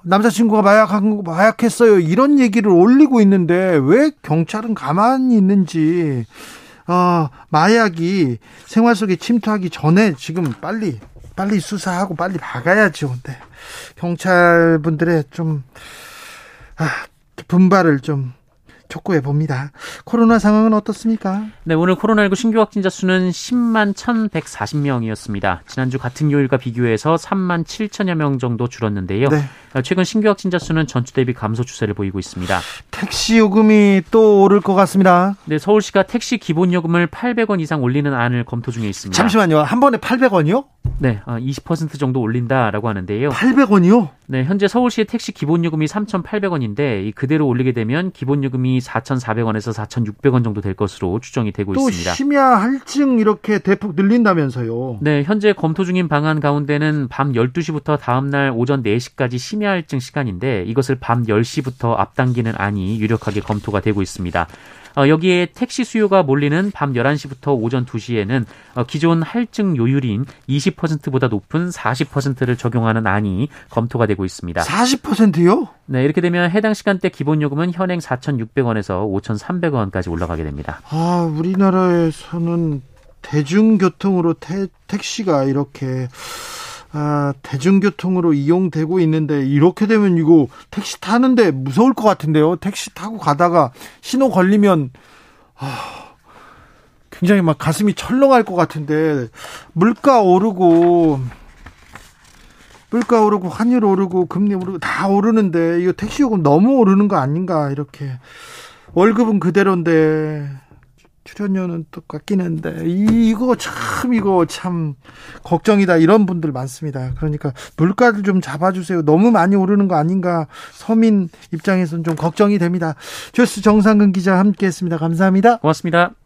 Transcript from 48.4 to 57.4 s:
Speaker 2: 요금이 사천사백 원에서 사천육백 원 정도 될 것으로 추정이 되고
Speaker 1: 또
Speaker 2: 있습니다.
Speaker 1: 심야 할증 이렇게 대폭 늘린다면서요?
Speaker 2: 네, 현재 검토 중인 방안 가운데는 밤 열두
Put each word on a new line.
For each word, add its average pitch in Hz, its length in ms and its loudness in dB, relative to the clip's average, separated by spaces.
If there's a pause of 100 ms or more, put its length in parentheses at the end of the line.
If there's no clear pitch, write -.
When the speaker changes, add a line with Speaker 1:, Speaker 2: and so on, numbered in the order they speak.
Speaker 2:
요금이 127 360 0
사천사백 120 680 -4
원에서 110 260 -4
사천육백 110 640 -2
원 123 100 2
정도 104 180 -4
될 98 120 -4
것으로 98 460 -4
추정이 110 320 -6
되고 98 220 -4
Speaker 1:
또 269 160 0
Speaker 2:
있습니다. 90 240 -4
Speaker 1:
심야 277 300 0
할증 254 760 0
이렇게 214 400 0
대폭 196 360 -2
늘린다면서요? 135 1080 0
Speaker 2:
네, 143 220 0
현재 208 300 0
검토 160 300 -2
중인 180 240 -2
방안 151 320 0
가운데는 147 720 0
밤 139 260 -2
열두 127 260 0